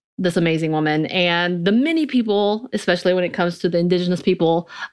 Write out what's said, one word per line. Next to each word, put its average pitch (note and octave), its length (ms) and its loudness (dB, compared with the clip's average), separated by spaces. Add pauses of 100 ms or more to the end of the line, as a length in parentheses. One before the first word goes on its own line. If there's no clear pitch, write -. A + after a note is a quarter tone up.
(180)
this F3+ 200 -2
amazing D#3+ 340 2
woman D#3 360 0
and F3 580 0
the G3+ 60 4
many D4+ 340 2
people, G#3+ 680 0
especially F3+ 400 0
when F#3 100 0
it F3 100 -4
comes F3 260 -2
to - 100 -2
the E3+ 100 0
indigenous F3 420 0
people E3+ 480 0 (240)